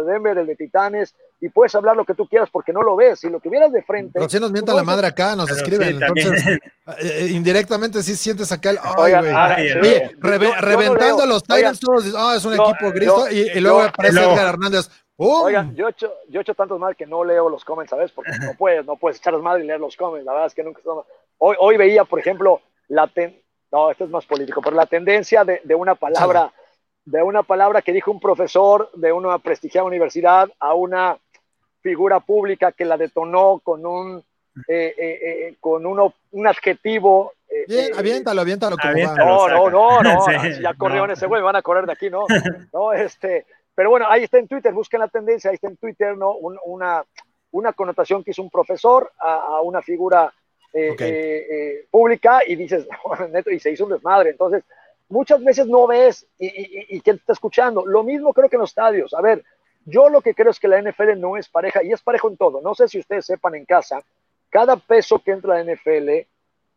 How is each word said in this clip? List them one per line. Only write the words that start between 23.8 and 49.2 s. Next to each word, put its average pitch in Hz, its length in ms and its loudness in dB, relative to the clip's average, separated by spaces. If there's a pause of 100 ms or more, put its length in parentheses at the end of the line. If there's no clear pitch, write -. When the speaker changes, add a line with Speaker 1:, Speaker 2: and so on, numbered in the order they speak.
Speaker 1:
esto 185 140 -8
es 160 40 -14
más 160 160 -8
político, 143 380 -6
pero 147 120 -4
la 160 120 2
tendencia 202 560 0
de, 185 200 -2
de 156 120 -2
una 185 200 0
palabra, 165 560 0
Speaker 2:
Chale. - 20 -20 (520)
Speaker 1:
de 151 180 -2
una 202 180 0
palabra 196 400 2
que 175 120 -4
dijo 190 180 -2
un 202 80 -8
profesor 196 760 2
de 165 180 -2
una 180 280 -2
prestigiada 170 480 -4
universidad 175 600 2 (100)
a 151 160 0
una 180 420 -2 (640)
figura 185 380 0
pública 196 520 0
que 175 140 -8
la 160 120 0
detonó 170 640 0
con 160 240 -6
un, 180 360 -10 (440)
eh, 165 300 -2
eh, 165 260 -8
eh, 165 360 -10
con 160 280 -4
uno, 196 260 0 (180)
un 208 160 -6
adjetivo, 196 840 0 (160)
eh, 147 180 -6
Speaker 2:
Bien, 247 180 -2
Speaker 1:
eh, 220 120 -6
Speaker 2:
aviéntalo, 202 440 -4
aviéntalo 190 360 -4
como 147 140 -2
Speaker 3:
Aviéntalo, 156 340 2
Speaker 2:
va. 185 240 4
Speaker 1:
no, 180 220 4
no, 214 540 4
Speaker 3:
saca. 165 120 2
Speaker 1:
no, 135 60 -4
no, 170 80 -4
Speaker 3:
<laughs> 147 40 -8
Sí, 135 60 -12
Speaker 1:
ya 170 140 -4
corrieron 196 320 -2
Speaker 3:
no. 202 60 -6
Speaker 1:
ese 190 120 -6
güey, 208 160 0
me 185 40 -4
van 196 100 0
a 190 80 0
correr 180 240 0
de 165 60 -6
aquí, 196 160 -8
no, 190 160 -6 (480)
no, 208 200 -2
este, 185 520 -4 (300)
pero 190 140 2
bueno, 240 200 4
ahí 233 140 4
está 247 160 2
en 226 80 0
Twitter, 254 260 -2
busquen 214 260 -6
la 220 80 -2
tendencia, 220 440 -4
ahí 190 40 -6
está 196 120 -10
en 190 100 -14
Twitter, 202 400 -6
¿no? 196 160 -2
Un, 185 320 -10
una, 175 400 -6 (460)
una 233 220 -4
connotación 180 500 -4
que 196 80 -10
hizo 185 100 -10
un 185 80 -14
profesor 226 680 0
a, 160 160 -2